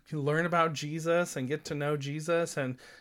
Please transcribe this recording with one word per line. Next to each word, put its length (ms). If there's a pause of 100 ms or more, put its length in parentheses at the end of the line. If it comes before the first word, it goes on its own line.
(120)
learn 360
about 260
Jesus 600
and 120
get 180
to 100
know 220
Jesus. 600
And 220 (220)